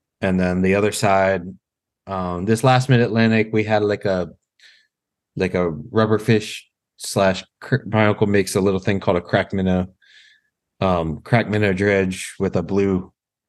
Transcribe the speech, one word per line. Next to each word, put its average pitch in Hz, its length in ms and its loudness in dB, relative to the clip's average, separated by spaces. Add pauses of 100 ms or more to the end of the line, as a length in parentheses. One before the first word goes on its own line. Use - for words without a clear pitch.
(220)
And 92 180 0
then 90 220 0
the 95 140 2
other 101 160 0
side, 95 520 0 (640)
um, 92 380 -6
this 110 180 0
last 127 260 2
Mid-Atlantic, 113 640 2
we 110 100 2
had, 107 200 0
like, 104 220 -2
a, 92 240 -2 (1080)
like, 92 180 -2
a 90 140 0
rubber 107 500 0
fish - 500 -2 (280)
slash 95 460 0 (180)
cr-, - 240 -2
my 107 220 2
uncle 104 200 2
makes 101 280 0
a 101 60 2
little 95 200 2
thing 98 180 -2
called 92 180 0
a 87 40 -2
cracked - 320 -2
minnow, 92 340 0 (920)
um, 82 400 -2
cracked 110 280 0
minnow 104 220 0
dredge 95 680 -2
with 95 180 -2
a 87 60 -2
blue 98 500 -2 (360)